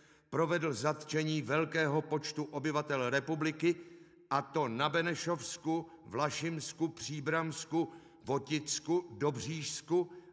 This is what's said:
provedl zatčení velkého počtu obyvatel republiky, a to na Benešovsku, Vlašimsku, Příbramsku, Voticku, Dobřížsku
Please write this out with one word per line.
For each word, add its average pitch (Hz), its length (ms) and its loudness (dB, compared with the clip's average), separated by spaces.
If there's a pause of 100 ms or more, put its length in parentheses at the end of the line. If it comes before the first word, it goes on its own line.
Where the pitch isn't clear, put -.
(300)
provedl 160 440 2
zatčení 151 680 0
velkého 156 600 2
počtu 151 420 -2
obyvatel 147 640 0
republiky, 156 680 2 (540)
a 139 120 4
to 143 260 0
na 127 220 2
Benešovsku, 165 1000 0 (160)
Vlašimsku, 151 800 -2
Příbramsku, 156 1080 -2 (300)
Voticku, 151 840 0 (100)
Dobřížsku 151 960 0 (220)